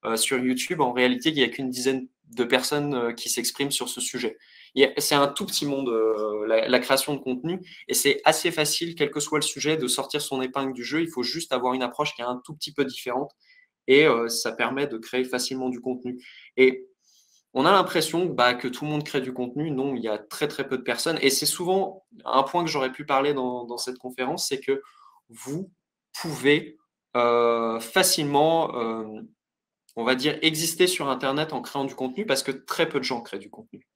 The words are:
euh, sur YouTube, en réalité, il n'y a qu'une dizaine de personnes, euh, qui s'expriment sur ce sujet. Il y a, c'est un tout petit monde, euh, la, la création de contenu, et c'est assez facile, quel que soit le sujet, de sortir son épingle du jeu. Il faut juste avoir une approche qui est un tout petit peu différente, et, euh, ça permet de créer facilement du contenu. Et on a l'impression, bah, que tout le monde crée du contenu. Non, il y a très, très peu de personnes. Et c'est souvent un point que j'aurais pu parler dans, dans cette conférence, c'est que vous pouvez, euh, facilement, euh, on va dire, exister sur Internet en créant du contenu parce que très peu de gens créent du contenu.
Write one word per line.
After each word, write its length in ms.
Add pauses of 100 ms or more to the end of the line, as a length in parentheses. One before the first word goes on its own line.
euh, 100
sur 220
YouTube, 420
en 120
réalité, 360
il 60
n'y 80
a 60
qu'une 220
dizaine 380 (160)
de 200
personnes, 500
euh, 180
qui 160
s'expriment 420
sur 180
ce 120
sujet. 380 (360)
Il 80
y 20
a, 140
c'est 160
un 120
tout 200
petit 200
monde, 220
euh, 580
la, 220
la 100
création 360
de 40
contenu, 400 (300)
et 60
c'est 300
assez 280
facile, 420
quel 160
que 80
soit 200
le 40
sujet, 340
de 120
sortir 320
son 200
épingle 340
du 100
jeu. 160
Il 80
faut 160
juste 280
avoir 200
une 100
approche 320
qui 60
est 60
un 180
tout 100
petit 180
peu 120
différente, 480 (540)
et, 200
euh, 220
ça 240
permet 340
de 120
créer 260
facilement 460
du 100
contenu. 420 (360)
Et 280 (680)
on 100
a 80
l'impression, 540
bah, 260
que 160
tout 160
le 60
monde 140
crée 180
du 100
contenu. 380
Non, 260
il 60
y 60
a 100
très, 280
très 220
peu 80
de 60
personnes. 400
Et 80
c'est 160
souvent 580 (220)
un 160
point 200
que 80
j'aurais 220
pu 140
parler 260
dans, 320
dans 140
cette 180
conférence, 520
c'est 120
que 220 (480)
vous 420 (480)
pouvez, 560 (400)
euh, 640
facilement, 960
euh, 460 (760)
on 80
va 100
dire, 280
exister 440
sur 220
Internet 460
en 80
créant 220
du 100
contenu 320
parce 160
que 100
très 360
peu 100
de 60
gens 180
créent 160
du 120
contenu. 460